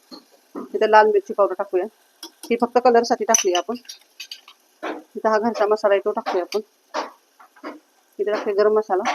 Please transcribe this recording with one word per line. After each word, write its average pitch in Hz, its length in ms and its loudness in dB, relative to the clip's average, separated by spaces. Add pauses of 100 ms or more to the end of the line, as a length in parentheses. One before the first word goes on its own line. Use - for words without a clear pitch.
(720)
इथं 214 160 0
लाल 214 160 8
मिरची 208 280 0
पावडर 190 240 2
टाकूया, 185 280 -4 (580)
ही 233 180 -2
फक्त 240 220 0
कलरसाठी 240 420 2
टाकूया 196 320 2
आपण. 220 180 -4 (1080)
इथं - 460 -6
हा 220 80 2
घरचा 214 300 -2
मसाला 214 260 2
आहे 196 120 2
तो 214 60 -2
टाकूया 202 320 -4
आपण. 202 160 -6 (1600)
इथे 202 120 -2
टाकते 214 220 -4
गरम 214 240 4
मसाला, 202 260 -2 (120)